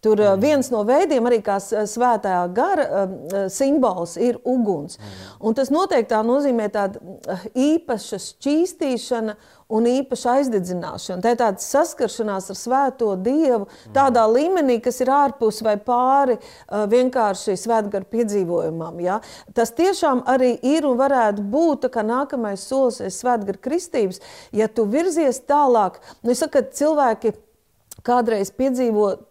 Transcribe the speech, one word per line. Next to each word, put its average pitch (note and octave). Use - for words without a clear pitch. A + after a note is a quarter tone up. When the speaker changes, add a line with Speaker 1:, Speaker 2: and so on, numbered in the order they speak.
Speaker 1:
tur, G#3+
uh, G3+
Speaker 2:
Mm. F#3+
Speaker 1:
viens C#4
no G#3+
veidiem C#4
arī, A#3+
kā G3+
s-, G3
Svētā G3+
Gara, C4
um, F#3
uh, G3
simbols A3
ir A#3+
uguns. G#3
Speaker 2:
Mm. -
Speaker 1:
Un A3
tas C4
noteikti D#4
tā A3
nozīmē A#3+
tāda, G3+
uh, F#3
īpaša C4
šķīstīšana C4
un A3
īpaša B3
aizdedzināšana. F3+
Tā A3+
ir A#3+
tāda A3
saskaršanās G#3+
ar F#3+
Svēto B3+
Dievu B3
Speaker 2:
Mm. -
Speaker 1:
tādā C4
līmenī, C4+
kas A#3+
ir B3+
ārpus C4+
vai G#3+
pāri, B3+
uh, G#3
vienkārši A3+
Svētgara G#3
piedzīvojumam, E3+
ja? F#3
Tas A3+
tiešām D#4+
arī B3+
ir D4
un B3+
varētu A#3
būt D4+
tā B3+
kā A#3
nākamais A3+
solis C4
aiz F#3+
Svētgara G#3
kristības, C4
ja G#3+
tu A3
virzies D4+
tālāk. B3
Nu, A#3
es B3
saku, D#4
ka C4+
cilvēki B3+
kādreiz A3+
piedzīvo A#3